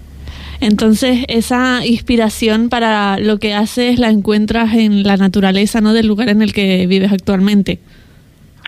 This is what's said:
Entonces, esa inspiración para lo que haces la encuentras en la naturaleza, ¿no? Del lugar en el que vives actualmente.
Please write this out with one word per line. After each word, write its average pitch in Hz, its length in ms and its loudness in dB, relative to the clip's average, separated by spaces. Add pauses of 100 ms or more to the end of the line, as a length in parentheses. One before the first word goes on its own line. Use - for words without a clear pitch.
(600)
Entonces, 233 680 0
esa 247 580 -2
inspiración 226 840 0
para 214 480 0
lo 208 200 0
que 208 140 -4
haces 240 460 0
la 240 100 2
encuentras 214 680 0
en 214 280 2
la 196 160 2
naturaleza, 196 640 2
¿no? 214 100 2
Del 226 140 2
lugar 214 240 0
en 214 100 2
el 208 140 0
que 190 320 0
vives 190 260 2
actualmente. 196 640 0 (880)